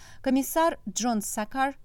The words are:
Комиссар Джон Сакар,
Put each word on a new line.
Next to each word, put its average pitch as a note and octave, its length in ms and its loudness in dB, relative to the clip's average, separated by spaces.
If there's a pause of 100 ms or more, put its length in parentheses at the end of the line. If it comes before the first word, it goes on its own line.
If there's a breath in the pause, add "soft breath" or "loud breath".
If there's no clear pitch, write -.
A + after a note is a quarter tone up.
(200 loud breath)
Комиссар C4+ 680 2
Джон A3 360 0
Сакар, C4+ 640 -2